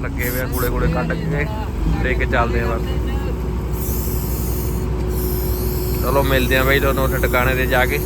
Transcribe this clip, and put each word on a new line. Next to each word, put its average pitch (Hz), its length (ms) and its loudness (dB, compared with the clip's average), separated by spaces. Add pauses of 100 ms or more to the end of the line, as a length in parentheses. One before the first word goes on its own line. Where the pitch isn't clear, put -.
ਲੱਗੇ - 260 -2
ਹੋਏ 127 120 -2
ਆ 131 60 -2
ਕੂੜੇ 127 220 0
ਕੂੜੇ - 240 0
ਕੱਢ 113 200 0
ਕੇ, 147 320 -2 (580)
ਲੈ 127 100 2
ਕੇ 127 120 0
ਚੱਲਦੇ 117 360 2
ਆ 117 40 -2
ਬਸ। 117 160 -2 (3250)
ਚਲੋ 139 220 2
ਮਿਲਦੇ 131 340 2
ਆ 131 60 2
ਬਾਈ 139 160 4
ਤੁਹਾਨੂੰ 135 240 2
ਉੱਥੇ 131 140 2
ਟਿਕਾਣੇ 127 380 2
ਤੇ 127 120 0
ਜਾ 127 180 4
ਕੇ 147 200 0